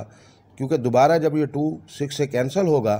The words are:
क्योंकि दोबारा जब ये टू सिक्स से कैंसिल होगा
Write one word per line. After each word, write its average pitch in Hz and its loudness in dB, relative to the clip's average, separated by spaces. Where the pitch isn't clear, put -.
क्योंकि 135 -2
दोबारा 127 4
जब 151 0
ये 151 0
टू 151 -4
सिक्स 143 -8
से 147 0
कैंसिल 139 -2
होगा 110 2